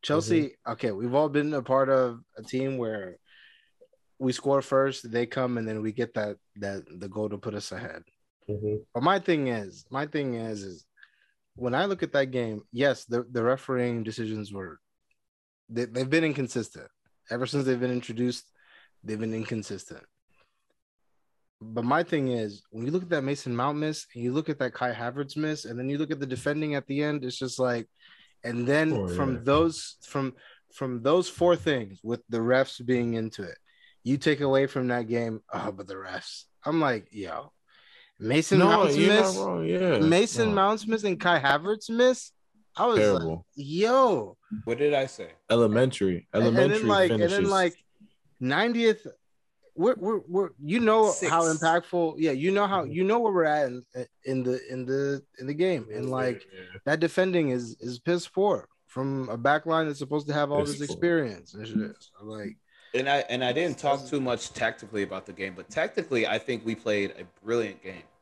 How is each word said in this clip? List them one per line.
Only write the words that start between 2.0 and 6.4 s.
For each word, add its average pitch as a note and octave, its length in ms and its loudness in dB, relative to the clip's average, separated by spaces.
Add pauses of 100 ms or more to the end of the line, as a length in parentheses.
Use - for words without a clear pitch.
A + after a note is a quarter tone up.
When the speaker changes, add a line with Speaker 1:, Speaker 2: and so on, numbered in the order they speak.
Speaker 1:
a A2 60 -16
team C3 340 -4
where G#2+ 400 -6 (1000)
we C3 120 0
score C#3 320 0
first, C3+ 480 0
they A#2+ 160 0
come, B2 320 -2
and A2 80 -4
then A2 160 -4
we A2 80 -2
get A#2 240 -4
that, G#2 220 -4 (180)